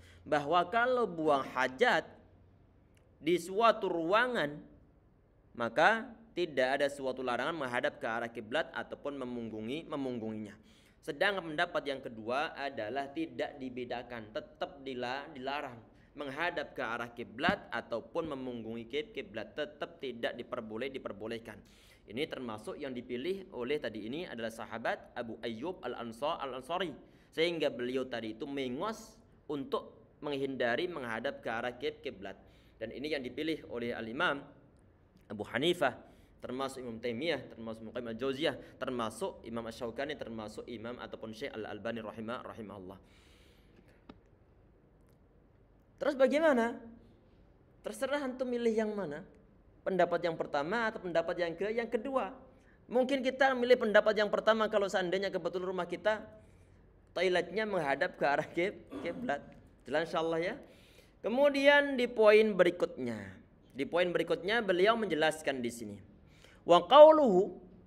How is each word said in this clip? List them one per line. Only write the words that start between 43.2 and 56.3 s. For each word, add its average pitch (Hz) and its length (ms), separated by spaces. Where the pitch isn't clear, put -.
Terus 294 160
bagaimana? 262 640
Terserah 262 400
antum 254 240
milih 240 320
yang 214 160
mana, 165 320
pendapat 175 400
yang 165 80
pertama 165 560
atau 220 80
pendapat 170 400
yang 170 160
ke-, 190 240
yang 233 80
kedua. 233 480
Mungkin 254 320
kita 262 320
milih 247 240
pendapat 214 400
yang 208 160
pertama 214 320
kalau 202 240
seandainya 190 400
kebetulan 175 400
rumah 180 160
kita 202 400